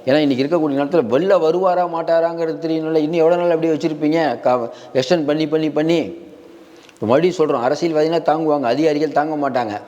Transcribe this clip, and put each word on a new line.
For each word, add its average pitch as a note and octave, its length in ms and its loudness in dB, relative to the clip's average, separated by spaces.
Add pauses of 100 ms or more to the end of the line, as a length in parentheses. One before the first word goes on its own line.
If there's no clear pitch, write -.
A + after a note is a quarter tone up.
ஏன்னா C3+ 100 2
இன்னைக்கு C#3 280 2
இருக்கக்கூடிய D#3 300 0
நேரத்துல C#3+ 320 0
வெளில D#3+ 280 2
வருவாரா F3 560 2
மாட்டாராங்கிறது E3 720 -2
தெரியணும்ல. D#3+ 360 -2
இன்னும் D#3 180 0
எவ்வளோ E3+ 220 4
நாள் F3 140 0
அப்படியே E3 240 2
வச்சிருப்பீங்க? D3+ 640 0
க-, B2 320 0 (220)
எக்ஸ்டெண்ட் D3+ 320 2
பண்ணி, D3+ 220 0
பண்ணி, D#3 220 0
பண்ணி. D#3 280 0 (960)
இப்ப - 140 -6
மறுபடியும் E3 280 2
சொல்றோம், C#3+ 300 0
அரசியல்வாதினா D#3 560 0
தாங்குவாங்க, D#3 400 0
அதிகாரிகள் D3 500 0
தாங்க D3 380 -2
மாட்டாங்க. A2+ 380 -4